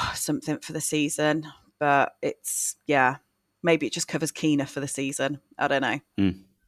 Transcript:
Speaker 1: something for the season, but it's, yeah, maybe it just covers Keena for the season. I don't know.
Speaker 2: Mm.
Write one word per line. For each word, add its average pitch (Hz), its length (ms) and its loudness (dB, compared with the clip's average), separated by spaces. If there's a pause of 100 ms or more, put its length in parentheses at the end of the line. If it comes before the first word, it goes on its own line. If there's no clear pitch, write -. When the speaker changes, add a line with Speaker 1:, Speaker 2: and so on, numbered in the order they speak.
(140)
Speaker 1:
something - 460 -4
for - 140 -12
the 156 80 -6
season, 151 680 0 (320)
but 143 420 4
it's, - 540 -4 (100)
yeah, 135 320 4 (460)
maybe 160 240 2
it - 60 -4
just - 140 -4
covers 151 240 -4
Keena 147 340 2
for 139 140 -8
the 139 80 -4
season. 139 520 -4 (180)
I 139 100 0
don't 139 140 2
know. 127 180 -2 (200)
Speaker 2:
Mm. 95 200 2 (280)